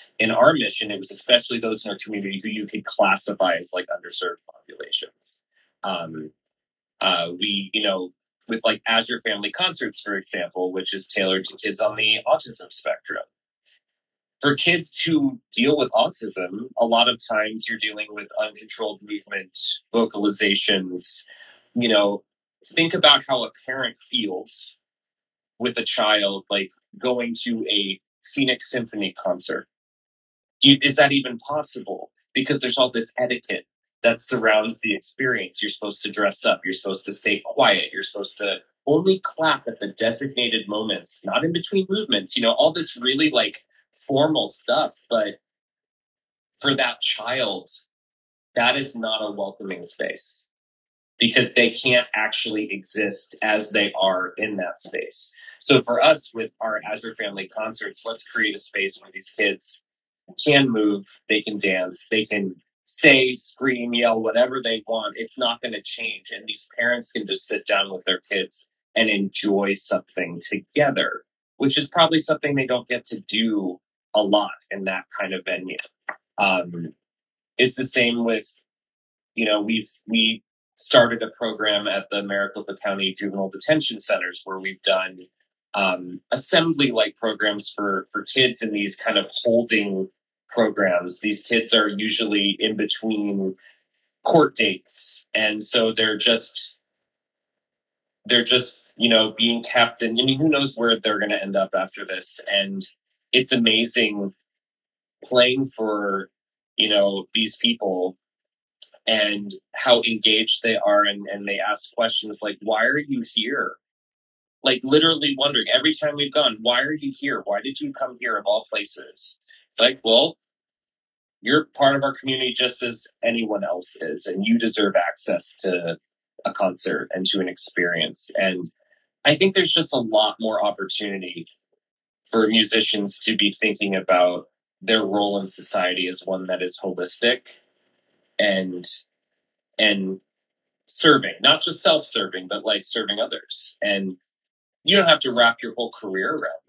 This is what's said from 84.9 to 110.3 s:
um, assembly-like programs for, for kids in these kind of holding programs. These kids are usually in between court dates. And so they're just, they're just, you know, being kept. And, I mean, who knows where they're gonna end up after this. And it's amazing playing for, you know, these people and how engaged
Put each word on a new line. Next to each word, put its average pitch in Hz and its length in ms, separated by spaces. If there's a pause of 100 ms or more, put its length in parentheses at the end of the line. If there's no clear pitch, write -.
um, 92 460 (100)
assembly-like 139 840
programs 104 580
for, 98 380
for - 100
kids 123 400
in 110 100
these 101 220
kind 110 240
of 98 100 (140)
holding 110 640 (400)
programs. 95 720
These 107 220
kids 113 320
are 107 140
usually 104 720
in 107 160
between 101 800 (680)
court 151 300
dates. - 800
And 107 260
so 113 320
they're 110 240
just, - 640 (1500)
they're 120 180
just, - 520
you 117 120
know, 110 280
being 117 280
kept. - 380
And, 113 180
I 127 40
mean, 135 140
who 156 100
knows 139 280
where 117 240
they're 107 180
gonna 104 240
end 98 140
up 95 180
after 95 300
this. 92 340 (100)
And 98 320 (520)
it's - 180
amazing 110 800 (920)
playing 127 400
for, 104 640 (460)
you 113 120
know, 101 360 (100)
these 110 220
people 95 600 (920)
and 104 420 (240)
how 120 280
engaged 110 600